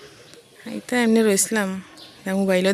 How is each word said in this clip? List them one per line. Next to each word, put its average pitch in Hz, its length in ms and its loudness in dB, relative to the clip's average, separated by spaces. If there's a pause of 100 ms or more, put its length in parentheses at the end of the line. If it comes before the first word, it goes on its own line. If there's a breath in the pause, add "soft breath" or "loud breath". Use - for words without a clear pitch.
(800 loud breath)
ইতা - 160 -6 (100)
এমনি 226 240 4
রইছিলাম, 202 400 0 (540)
তা 190 60 -10 (100)
মোবাইলও 190 360 2